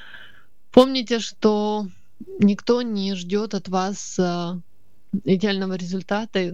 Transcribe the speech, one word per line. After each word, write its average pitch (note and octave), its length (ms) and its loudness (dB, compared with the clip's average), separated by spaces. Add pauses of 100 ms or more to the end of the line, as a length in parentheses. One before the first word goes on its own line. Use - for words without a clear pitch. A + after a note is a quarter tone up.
(720)
помните, B3+ 460 6
что G#3+ 680 0 (520)
никто G#3+ 420 4
не G3 340 -2
ждет G3+ 380 -2
от F#3+ 160 -4
вас, F#3+ 500 -2
а, F3 400 0 (680)
идеального F#3+ 500 2
результата. F#3+ 640 -2 (140)